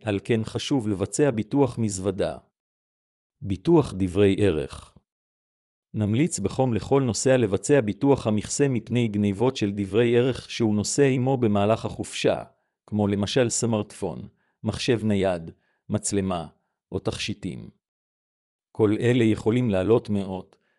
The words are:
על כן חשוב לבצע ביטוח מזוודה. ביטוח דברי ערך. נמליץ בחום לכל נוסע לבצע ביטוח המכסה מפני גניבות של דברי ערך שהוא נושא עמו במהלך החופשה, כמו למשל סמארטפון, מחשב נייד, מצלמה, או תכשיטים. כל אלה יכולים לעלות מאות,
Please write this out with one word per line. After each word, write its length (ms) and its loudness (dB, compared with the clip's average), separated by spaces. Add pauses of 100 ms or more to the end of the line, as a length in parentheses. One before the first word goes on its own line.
על 220 -2
כן 200 0
חשוב 440 -4
לבצע 420 0
ביטוח 480 0
מזוודה. 580 -4 (1040)
ביטוח 560 2
דברי 420 4
ערך. 560 -2 (1000)
נמליץ 440 0
בחום 360 0
לכל 280 2
נוסע 340 2
לבצע 440 2
ביטוח 460 0
המכסה 420 0
מפני 400 -2
גניבות 480 0
של 180 -2
דברי 440 2
ערך 320 -2
שהוא 240 0
נושא 280 0
עמו 340 2
במהלך 480 2
החופשה, 580 -4 (440)
כמו 220 0
למשל 400 0
סמארטפון, 800 -4 (360)
מחשב 400 -2
נייד, 460 0 (380)
מצלמה, 580 -2 (460)
או 60 -6
תכשיטים. 720 -8 (1040)
כל 280 2
אלה 240 4
יכולים 460 2
לעלות 400 2
מאות, 460 -6 (220)